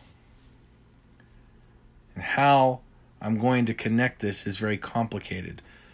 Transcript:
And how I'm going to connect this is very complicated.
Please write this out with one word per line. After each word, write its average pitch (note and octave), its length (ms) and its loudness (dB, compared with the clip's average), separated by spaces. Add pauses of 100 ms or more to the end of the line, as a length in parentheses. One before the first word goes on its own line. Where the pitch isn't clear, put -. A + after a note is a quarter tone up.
(2250)
And F#2 80 -8
how C3+ 560 4 (400)
I'm G#2+ 180 0
going B2 280 2
to A2+ 80 -2
connect A#2+ 460 0
this G2+ 240 -4
is G2 120 -6
very G#2+ 200 -2
complicated. F#2+ 840 -6 (320)